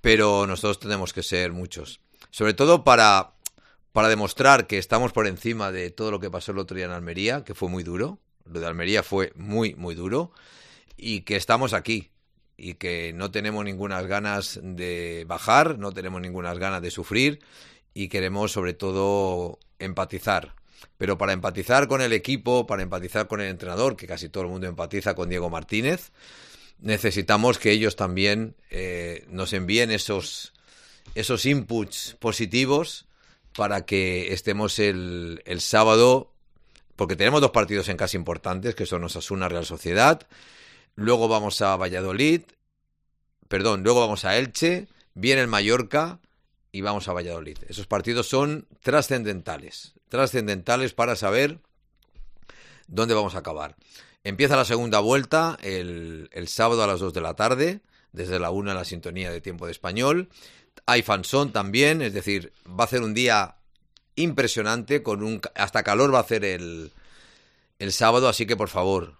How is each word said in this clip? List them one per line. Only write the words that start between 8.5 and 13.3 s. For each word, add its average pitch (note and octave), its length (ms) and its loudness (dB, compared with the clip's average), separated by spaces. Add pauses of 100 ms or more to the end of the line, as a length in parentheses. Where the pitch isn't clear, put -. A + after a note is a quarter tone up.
de E2 80 -6
Almería F2 380 0
fue F#2+ 320 -2
muy, G#2 400 -4
muy F2 180 -8
duro. G2+ 380 -4 (640)
Y A2 240 -6
que G2+ 160 -4
estamos A#2 360 2
aquí. G#2+ 380 -2 (460)
Y F2 180 -12
que E2+ 380 -6
no F#2 180 -6